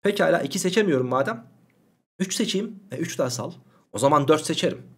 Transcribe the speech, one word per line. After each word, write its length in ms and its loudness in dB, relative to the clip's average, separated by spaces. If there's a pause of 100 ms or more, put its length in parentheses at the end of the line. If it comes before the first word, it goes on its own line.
Pekala 380 2
iki 180 -6
seçemiyorum 500 2
madem. 380 -2 (720)
Üç 160 -4
seçeyim. 460 -4 (100)
E, 60 -10
üç 220 -6
de 40 0
asal. 300 -4 (400)
O 60 -8
zaman 300 4
dört 180 4
seçerim. 360 -2 (160)